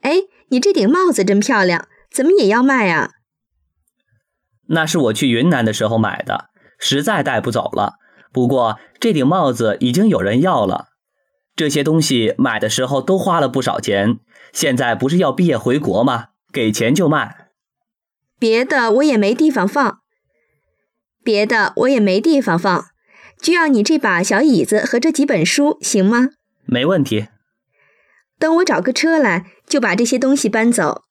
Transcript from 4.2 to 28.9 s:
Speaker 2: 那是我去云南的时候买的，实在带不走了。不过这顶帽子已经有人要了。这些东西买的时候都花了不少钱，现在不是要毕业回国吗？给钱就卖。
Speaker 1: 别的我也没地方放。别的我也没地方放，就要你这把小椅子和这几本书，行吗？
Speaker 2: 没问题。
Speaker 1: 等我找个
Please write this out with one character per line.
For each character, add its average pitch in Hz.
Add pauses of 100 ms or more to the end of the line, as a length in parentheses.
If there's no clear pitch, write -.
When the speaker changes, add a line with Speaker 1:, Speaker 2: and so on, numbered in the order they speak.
Speaker 2:
那 160
是 165
我 117
去 127
云 120
南 127
的 110
时 107
候 113
买 107
的， - (300)
实 139
在 202
带 131
不 123
走 104
了。 - (360)
不 123
过 120 (200)
这 226
顶 139
帽 160
子 113
已 123
经 190
有 135
人 107
要 156
了。 - (680)
这 151
些 143
东 156
西 120
买 113
的 110
时 127
候 135
都 190
花 175
了 139
不 127
少 -
钱， 101 (340)
现 143
在 120
不 123
是 170
要 160
毕 180
业 151
回 127
国 113
吗？ 123 (220)
给 113
钱 117
就 180
卖。 143 (880)
Speaker 1:
别 233
的 254
我 262
也 285
没 208
地 311
方 208
放。 254 (1200)
别 214
的 220
我 247
也 269
没 202
地 285
方 170
放， 170 (520)
就 320
要 339
你 240
这 311
把 180
小 208
椅 240
子 -
和 -
这 320
几 269
本 180
书， 285
行 196
吗？ 240 (360)
Speaker 2:
没 123
问 165
题。 107 (1120)
Speaker 1:
等 320
我 359
找 185
个 254